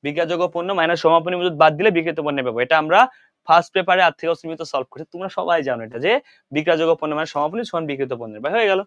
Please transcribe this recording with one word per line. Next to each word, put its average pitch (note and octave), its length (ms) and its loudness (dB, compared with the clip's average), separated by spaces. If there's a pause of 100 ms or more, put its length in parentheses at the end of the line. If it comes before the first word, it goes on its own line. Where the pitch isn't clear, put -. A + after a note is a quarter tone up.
বিক্রয়যোগ্য E3 400 -2 (100)
পণ্য F3 140 -4 (100)
মাইনাস E3 260 2
সমাপনী E3 320 4
মজুদ F3 260 -2
বাদ D#3 160 8
দিলে G#3 180 4
বিক্রিত E3 240 -2
পণ্যের C#3+ 260 -2
পাবো। A2+ 180 -4
এটা D#3+ 180 2
আমরা E3 180 4 (480)
ফার্স্ট E3 240 4
পেপারে F#3 300 2
আর্থিক E3+ 260 0
অবস্থা E3 180 -4
নিয়ে D#3+ 260 -10
সলভ - 180 -4
করছি, D#3 200 -14
তোমরা F#3 260 -10
সবাই E3+ 220 0 (100)
জানো A#2+ 160 -4
এটা, A2+ 200 -12
যে G3 80 2 (400)
বিক্রয়যোগ্য D#3+ 480 2
পণ্য D3+ 180 -4
মানে D#3+ 160 -4
সমাপনী D#3+ 360 -4
সমান E3 200 -4
বিক্রিত C3+ 300 -4
পণ্যের G#2+ 220 -14
ব্যয়, D#3 140 -4
হয়ে A3+ 140 2
গেল। F#3+ 160 0